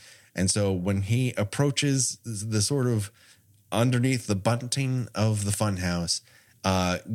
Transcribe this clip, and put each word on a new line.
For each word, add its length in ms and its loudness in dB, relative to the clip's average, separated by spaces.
And 160 0
so 220 2
when 300 0
he 340 0
approaches 880 0
the 360 -2
sort 280 0
of 240 0
underneath 560 2
the 80 0
bunting 800 0
of 300 2
the 80 0
funhouse, 720 -2
uh, 340 2